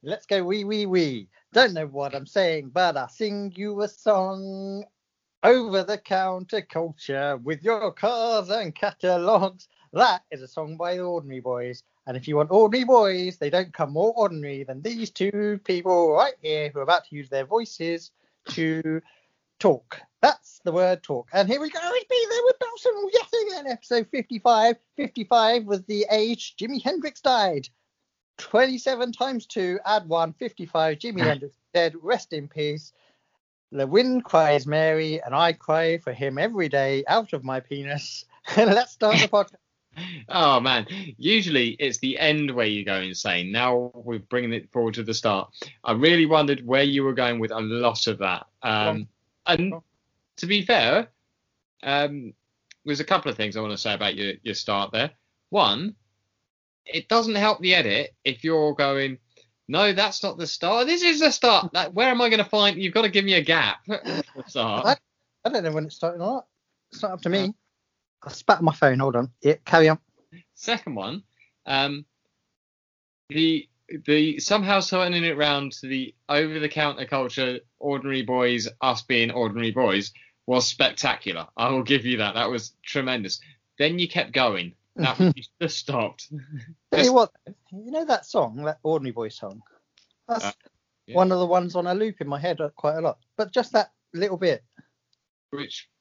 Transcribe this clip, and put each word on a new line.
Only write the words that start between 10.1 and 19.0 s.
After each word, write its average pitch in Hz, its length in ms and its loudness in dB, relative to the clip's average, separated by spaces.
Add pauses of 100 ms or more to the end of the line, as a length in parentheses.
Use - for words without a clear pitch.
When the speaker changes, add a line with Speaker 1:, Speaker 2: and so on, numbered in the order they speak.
Speaker 1:
is 139 100 -12
a 131 60 -20
song 156 300 -10
by 175 180 -4
the 180 80 -6
Ordinary 147 380 -8
Boys. 123 420 -6 (240)
And 127 80 -8
if 127 140 -10
you 147 80 2
want 151 120 2
Ordinary 220 360 6
Boys, 190 520 4
they - 120 -2
don't 180 240 0
come 143 180 -4
more 190 240 0
ordinary 151 480 -2
than 135 180 -12
these 226 300 -6
two 202 540 -2
people 175 480 2
right 233 280 4
here 151 280 -2
who 143 100 -10
are 135 40 -4
about 160 240 2
to - 80 -18
use 139 140 -12
their 135 160 -2
voices 170 680 -4 (400)
to 160 500 -2 (580)